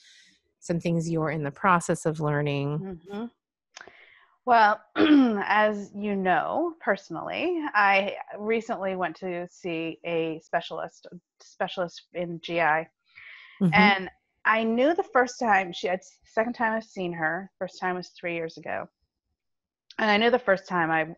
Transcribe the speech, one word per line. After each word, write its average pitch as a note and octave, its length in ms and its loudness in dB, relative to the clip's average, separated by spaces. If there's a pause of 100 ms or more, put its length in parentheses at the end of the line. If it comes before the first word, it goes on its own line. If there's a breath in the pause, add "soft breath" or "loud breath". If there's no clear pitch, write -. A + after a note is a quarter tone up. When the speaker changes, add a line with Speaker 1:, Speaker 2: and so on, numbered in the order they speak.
(600 soft breath)
Speaker 1:
some E3+ 180 -2
things E3+ 320 -2
you're D#3+ 200 0
in D#3 120 -4
the C#3 80 -4
process F3 560 2
of D#3 140 -2
learning. D3 800 -2 (120)
Speaker 2:
Mm-hmm. G#3+ 120 -8 (1200 loud breath)
Well, A3 440 6
<clears throat> - 80 -12
as G#3+ 1000 4
you G3+ 200 -4
know, G3 680 0
personally, G#3+ 800 -4 (140)
I G3 400 4 (240)
recently G#3 560 -4
went F3 220 -4
to F3 340 -8
see E3 560 -8
a D#3+ 380 -4
specialist, E3 640 -8 (340)
specialist - 600 -8 (120)
in E3+ 280 -8
G E3+ 180 -4
I. D#3+ 260 2 (720 loud breath)
Speaker 1:
Mm-hmm. F3+ 140 2
Speaker 2:
And G3+ 360 4 (340)
I A3 180 2
knew B3 320 2
the F4+ 80 -2
first - 380 0
time F#3+ 320 2
she F#3 160 -6
had, F#3 100 -2 (260)
second A3+ 280 -2
time A3+ 220 -2
I've A3 100 -4
seen F3+ 300 -8
her, E3 440 -4
first - 220 -10
time F3+ 160 -4
was F3+ 140 -12
three F3 240 -8
years E3 220 -8
ago. D3+ 300 -8 (1120)
And A3 100 0
I G#3 100 4
knew A#3 120 4
the A#3+ 80 2
first F#3+ 300 0
time E3+ 240 0
I, D#3+ 260 0